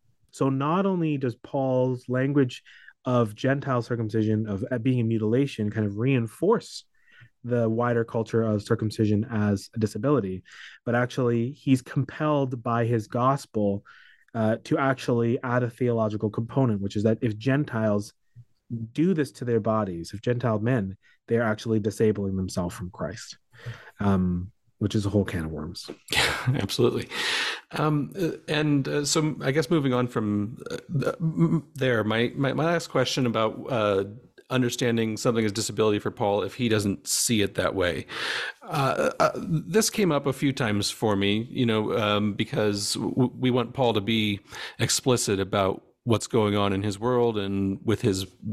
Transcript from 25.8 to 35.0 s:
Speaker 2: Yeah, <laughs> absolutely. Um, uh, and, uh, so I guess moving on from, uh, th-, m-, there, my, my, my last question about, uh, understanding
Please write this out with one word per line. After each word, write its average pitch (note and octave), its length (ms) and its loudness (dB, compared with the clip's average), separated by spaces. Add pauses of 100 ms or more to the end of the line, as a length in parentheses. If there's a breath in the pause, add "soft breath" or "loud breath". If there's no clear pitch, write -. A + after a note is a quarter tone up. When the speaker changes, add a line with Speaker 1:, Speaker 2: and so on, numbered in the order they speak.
Speaker 2:
Yeah, - 280 2
<laughs> - 80 -2 (140)
absolutely. A#2 460 0 (640 loud breath)
Um, D3+ 480 0
uh, E3 120 0 (160)
and, D3+ 400 2
uh, D3 180 -2
so D#3 360 0
I C#3+ 100 0
guess D#3 200 0
moving C#3 220 2
on B2 140 2
from, G#2 520 -2 (100)
uh, - 80 -6 (240)
th-, - 180 -2
m-, D#3+ 560 0
there, A#2+ 280 2
my, A2 320 2
my, C3+ 180 0
my C#3 120 0
last E3+ 220 -2
question B2+ 380 0
about, A2 440 0
uh, G#2 340 2 (460)
understanding A#2+ 680 0